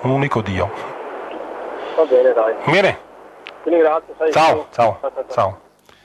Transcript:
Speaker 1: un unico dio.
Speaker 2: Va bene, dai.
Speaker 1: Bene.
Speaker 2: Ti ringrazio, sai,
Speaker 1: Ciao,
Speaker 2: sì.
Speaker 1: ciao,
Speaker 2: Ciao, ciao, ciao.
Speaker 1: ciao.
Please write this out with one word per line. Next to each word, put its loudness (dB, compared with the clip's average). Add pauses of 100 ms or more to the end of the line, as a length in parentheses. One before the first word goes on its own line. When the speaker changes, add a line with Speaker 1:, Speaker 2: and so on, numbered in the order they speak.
Speaker 1:
un -2
unico 0
dio. -4 (1300)
Speaker 2:
Va 4
bene, 4
dai. 2 (100)
Speaker 1:
Bene. 2 (640)
Speaker 2:
Ti -4
ringrazio, 2
sai, 0
Speaker 1:
Ciao, 2
Speaker 2:
sì. -20
Speaker 1:
ciao, 2
Speaker 2:
Ciao, -6
ciao, -
ciao. -10
Speaker 1:
ciao. -2 (440)